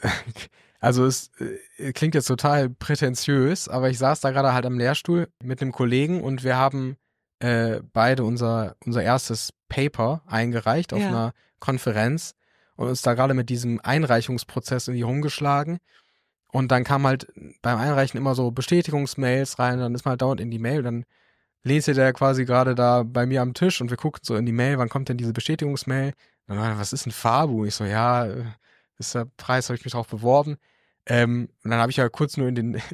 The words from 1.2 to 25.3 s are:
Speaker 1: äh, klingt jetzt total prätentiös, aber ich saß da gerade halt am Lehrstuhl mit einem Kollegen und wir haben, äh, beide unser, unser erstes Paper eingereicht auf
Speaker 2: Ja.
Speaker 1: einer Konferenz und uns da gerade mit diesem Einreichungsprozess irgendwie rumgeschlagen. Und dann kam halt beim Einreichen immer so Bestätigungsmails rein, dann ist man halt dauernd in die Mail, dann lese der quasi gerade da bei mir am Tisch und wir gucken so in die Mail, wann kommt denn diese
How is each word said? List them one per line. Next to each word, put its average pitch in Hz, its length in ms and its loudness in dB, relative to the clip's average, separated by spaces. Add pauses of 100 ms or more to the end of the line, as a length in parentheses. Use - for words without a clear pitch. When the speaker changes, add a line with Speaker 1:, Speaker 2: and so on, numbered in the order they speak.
Speaker 1:
äh, 139 160 -8
klingt 160 220 0
jetzt 139 100 2
total 139 440 2
prätentiös, 139 1000 0
aber 131 220 0
ich 120 80 -4
saß 135 220 2
da 135 100 0
gerade 135 220 2
halt 123 120 0
am 123 140 -2
Lehrstuhl 160 480 0 (160)
mit 127 180 -4
einem 135 100 -2
Kollegen 135 500 2
und 131 220 -4
wir 127 140 0
haben, 135 400 0 (420)
äh, 117 420 0 (120)
beide 127 300 4
unser, 113 600 -2
unser 117 200 -2
erstes 117 500 0 (160)
Paper 135 560 -2
eingereicht 117 680 0
auf 208 80 0
Speaker 2:
Ja. 202 60 0
Speaker 1:
einer 117 260 -2 (260)
Konferenz 127 760 -2 (440)
und 120 100 -4
uns 127 160 -4
da 123 100 2
gerade 131 220 2
mit 123 140 -2
diesem 120 320 -2
Einreichungsprozess 127 1080 0
irgendwie 123 160 -2
rumgeschlagen. 143 760 0 (720)
Und 131 200 2
dann 123 120 4
kam 139 240 2
halt 135 260 0 (300)
beim 120 160 0
Einreichen 135 380 0
immer 135 180 0
so 123 160 0
Bestätigungsmails 135 1080 0
rein, 123 200 2
dann 120 160 -2
ist 127 100 -6
man 139 60 0
halt 123 100 -2
dauernd 131 180 0
in 113 120 -6
die 113 80 -6
Mail, 127 240 0
dann 120 200 -4 (600)
lese 147 300 2
der 131 200 4
quasi 131 320 2
gerade 127 300 4
da 123 280 4
bei 120 220 0
mir 131 160 0
am 123 140 -2
Tisch 180 260 0
und 120 80 -4
wir 123 80 -2
gucken - 260 -4
so 117 120 -2
in 113 100 0
die 117 60 0
Mail, 123 260 2
wann 120 120 0
kommt 135 200 -4
denn 127 80 -2
diese 117 160 -2